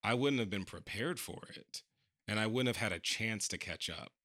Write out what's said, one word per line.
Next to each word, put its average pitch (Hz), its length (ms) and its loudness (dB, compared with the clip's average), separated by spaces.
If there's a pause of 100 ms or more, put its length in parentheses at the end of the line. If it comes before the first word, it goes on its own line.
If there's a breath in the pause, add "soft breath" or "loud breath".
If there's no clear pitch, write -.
I 110 100 4
wouldn't 131 260 4
have 107 100 2
been 98 160 0
prepared 107 540 -4
for - 220 -8 (120)
it - 300 -12 (460)
and 107 100 2
I 110 80 4
wouldn't 120 260 4
have 110 80 -2
had 107 120 2
a 87 60 -4
chance 110 500 0
to 87 80 -4
catch - 320 -4
up. 85 240 -8 (120)